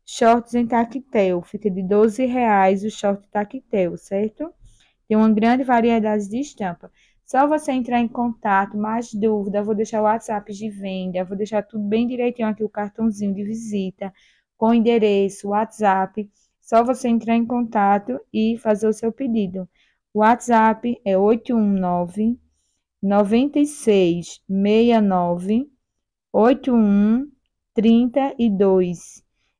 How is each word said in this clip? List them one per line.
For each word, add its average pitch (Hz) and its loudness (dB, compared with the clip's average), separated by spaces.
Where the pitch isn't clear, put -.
shorts 233 0
em 240 0
tactel, 226 -2
fica - -8
de 190 -6
doze 208 2
reais 208 2
o 220 -4
short 202 -4
tactel, 208 -4
certo? 220 -6
Tem 214 0
uma 220 4
grande 226 2
variedade 220 0
de 220 -8
estampa. 208 -10
Só 262 2
você 294 -2
entrar 240 -2
em 233 0
contato, 208 -2
mais 220 -6
dúvida, 208 -2
eu 208 -2
vou 214 -2
deixar 214 -4
o 214 0
WhatsApp 214 -2
de 208 -10
venda, 190 -8
eu 185 -4
vou 185 -10
deixar 208 -4
tudo 208 -8
bem 220 0
direitinho 240 -4
aqui, 214 -4
o 208 -4
cartãozinho 208 -4
de 196 -6
visita, 202 -6
com 226 2
endereço, 208 2
WhatsApp. 208 -2
Só 233 2
você 247 -2
entrar 226 0
em 233 2
contato 226 0
e 220 0
fazer 220 0
o 220 2
seu 226 -4
pedido. 202 -4
O 208 -2
WhatsApp 226 2
é 190 2
oito 226 2
um 214 2
nove, 185 -2
nove 220 2
seis 185 0
meia 214 2
nove, 185 0
oito 254 2
um 220 2
trinta 240 2
e 233 2
dois. 190 0